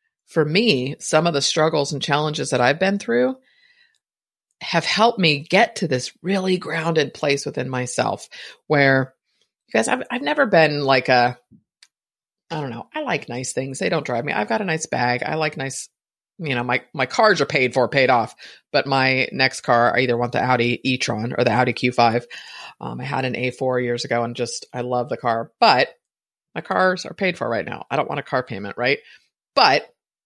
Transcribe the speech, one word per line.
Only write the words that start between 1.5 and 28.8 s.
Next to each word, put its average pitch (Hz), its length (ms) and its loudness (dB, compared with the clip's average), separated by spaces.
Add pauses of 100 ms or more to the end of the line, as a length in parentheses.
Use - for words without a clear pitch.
and 139 80 -6
challenges 147 500 -2
that 127 100 0
I've 135 180 4
been 196 200 0
through 247 380 0 (1200)
have - 240 -2
helped 233 340 2
me 151 220 2
get 185 360 0
to 170 120 -2
this 127 240 -2 (100)
really 185 340 0
grounded 160 560 -2
place 143 320 -2
within 135 240 -6
myself 123 600 -4 (400)
where," 135 460 4 (520)
you - 60 -8
guys, 226 160 2
I've, 262 220 -2
I've 247 120 -6
never 285 240 0
been 156 360 4
like 135 260 2
a, 123 280 4 (1120)
I 156 100 -6
don't 139 100 -6
know, 113 240 -12
I 311 80 -6
like 185 260 -4
nice 127 240 -8
things. 135 280 -6
They 190 80 -2
don't 170 180 -2
drive 123 180 -2
me. 147 80 -4
I've 208 160 -2
got 220 140 -2
a - 20 -4
nice 165 220 -4
bag. 123 380 -2
I 147 100 -4
like 156 220 -2
nice, 135 320 -8 (500)
you 143 180 -4
know, 120 80 -2
my, 127 180 0 (100)
my 131 140 -2
cars 214 340 2
are 139 60 2
paid 127 280 0
for, 123 140 4
paid 131 220 2
off, 117 240 2 (380)
but 139 160 0
my 131 420 2
next 131 300 0
car, 120 360 4
I 127 40 2
either 120 160 0
want 120 160 -2
the - 100 0
Audi 120 400 2
e-tron 123 560 -2
or 120 60 2
the 120 80 2
Audi 123 200 2
Q 123 200 -2
five. 117 340 4 (540)
Um, 123 200 -10
I 131 40 -8
had 135 200 -4
an 127 120 -4
A 123 160 -4
four 127 260 -4
years 120 260 -4
ago 117 200 -2
and 120 100 -6
just, 117 380 -8
I 127 80 -6
love 123 280 -2
the 120 80 -4
car, 117 440 -2
but 139 300 4 (640)
my 160 60 -8
cars 185 460 0
are - 80 -14
paid 185 240 -4
for 117 100 -4
right 113 160 -2
now. - 260 -10
I 131 60 -2
don't 147 120 -2
want 143 120 -4
a - 40 -12
car 127 180 -2
payment, 101 340 -10
right? 131 220 0 (560)